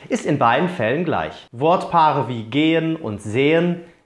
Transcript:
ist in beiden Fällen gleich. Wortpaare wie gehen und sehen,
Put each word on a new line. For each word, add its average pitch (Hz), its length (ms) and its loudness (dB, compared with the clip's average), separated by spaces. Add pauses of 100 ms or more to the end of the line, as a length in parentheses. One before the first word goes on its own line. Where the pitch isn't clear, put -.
ist - 160 -4
in 156 140 0
beiden 131 320 2
Fällen 139 340 -2
gleich. 90 480 -4
Wortpaare 151 760 2
wie 117 160 -6
gehen 160 520 0
und 107 240 -8
sehen, 160 640 2 (240)